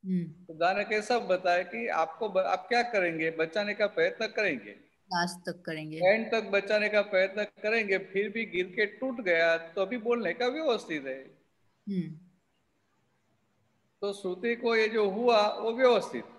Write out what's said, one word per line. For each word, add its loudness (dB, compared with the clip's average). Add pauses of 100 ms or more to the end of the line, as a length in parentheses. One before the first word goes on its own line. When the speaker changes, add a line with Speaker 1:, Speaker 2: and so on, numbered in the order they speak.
Speaker 1:
हम्म। 0
Speaker 2:
तो -14
दादा 0
ने -2
कैसा 0
बताया 2
कि -8
आपको -2
ब-, 0
आप 0
क्या 2
करेंगे, 0
बचाने -2
का 2
प्रयत्न 0
करेंगे, -2 (440)
Speaker 1:
लास्ट -2
तक -10
करेंगे, -8
Speaker 2:
एंड 4
तक 0
बचाने 2
का 4
प्रयत्न 0
करेंगे, -2
फिर -2
भी -4
गिर -2
के -2
टूट -6
गया 4
तो -6
अभी -2
बोलने 0
का -2
व्यवस्थित -2
है। -8 (680)
Speaker 1:
हम्म। -4 (1800)
Speaker 2:
तो -2
श्रुति -2
को 0
ये 4
जो 2
हुआ 4
वो -2
व्यवस्थित। 4 (140)